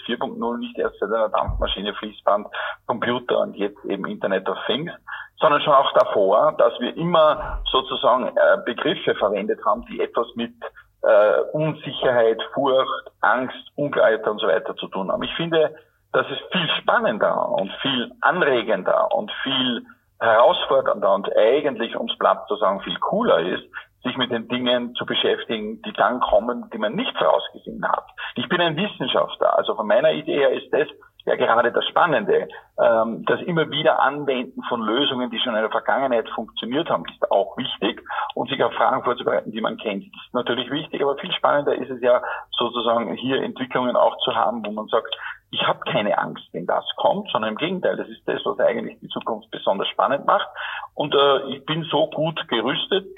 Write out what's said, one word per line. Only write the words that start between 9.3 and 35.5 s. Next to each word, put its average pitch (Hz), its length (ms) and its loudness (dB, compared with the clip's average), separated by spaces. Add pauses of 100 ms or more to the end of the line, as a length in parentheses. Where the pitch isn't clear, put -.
haben, 107 260 0
die 117 80 -6
etwas - 360 -2
mit, 117 180 -6 (480)
äh, 104 400 6 (100)
Unsicherheit, 127 880 0 (120)
Furcht, 131 680 0
Angst, 123 560 0
Unklarheit - 500 2
und 107 140 0
so 107 80 0
weiter 92 300 0
zu 92 100 -8
tun 95 240 -4
haben. 104 120 -2
Ich 123 120 -6
finde, 165 400 0 (380)
das 131 160 2
ist 139 120 -8 (100)
viel 175 180 0 (100)
spannender 196 720 2
und - 200 -2 (120)
viel 127 300 -2 (100)
anregender 123 920 2
und - 180 -2 (140)
viel 131 420 -2 (340)
herausfordernder 120 920 4
und 101 220 -2
eigentlich, 117 640 2
ums - 200 -6
platt - 300 2
zu 104 80 -2
sagen, 98 260 0
viel 90 180 -8
cooler 185 400 2
ist, 87 240 -2 (400)
sich 127 120 -4
mit 123 160 -2
den 117 160 -4
Dingen 123 480 -2
zu - 100 -6
beschäftigen, 110 760 -2
die 104 120 -8
dann 117 280 0
kommen, 117 500 0
die 113 60 -10
man 107 160 -2
nicht - 240 -4
vorausgesehen - 680 0
hat. - 200 -2 (300)
Ich 156 120 -4
bin 175 140 0
ein 160 160 0
Wissenschaftler, - 800 0
also 104 180 0
von 107 120 -4
meiner 135 240 4
Idee 151 260 -4
her 135 140 4
ist - 200 -6
das 151 160 2 (380)
ja 120 100 0
gerade 117 360 2
das 107 160 0
Spannende, 110 640 2 (280)
ähm, 113 480 2
das - 160 0
immer 165 300 -2
wieder 151 300 2
Anwenden 135 640 -2
von 117 180 -4
Lösungen, 123 500 0
die 110 80 -6
schon 113 160 -2